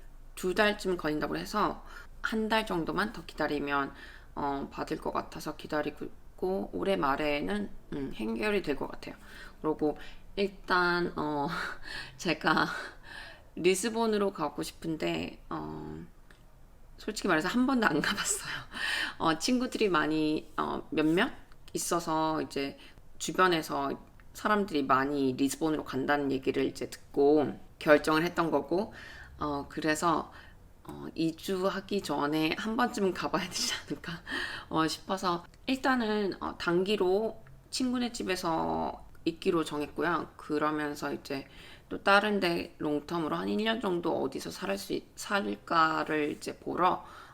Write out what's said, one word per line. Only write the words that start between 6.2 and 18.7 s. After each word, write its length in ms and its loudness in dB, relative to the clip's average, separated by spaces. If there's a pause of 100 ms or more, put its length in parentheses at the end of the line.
올해 240 0
말에는, 720 0 (240)
음, 220 -4
해결이 480 0
될 120 0
것 160 -4
같아요. 240 -12 (460)
그리고 360 0 (380)
일단, 800 2
어, 320 0
<laughs> 720 -6
제가 500 2 (880)
리스본으로 800 2
가고 300 -2
싶은데, 840 -4
어, 560 -8 (920)
솔직히 300 -6
말해서 200 4
한 180 2
번도 220 4
안 140 2
가봤어요. 520 -2 (640)